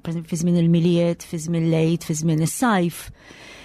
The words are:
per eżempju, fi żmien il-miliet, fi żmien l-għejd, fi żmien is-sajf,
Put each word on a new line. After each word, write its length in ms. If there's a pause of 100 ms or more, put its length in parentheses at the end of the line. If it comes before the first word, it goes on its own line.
per 100
eżempju, 160
fi 120
żmien 200
il-miliet, 640
fi 160
żmien 280
l-għejd, 360
fi 160
żmien 240
is-sajf, 540 (640)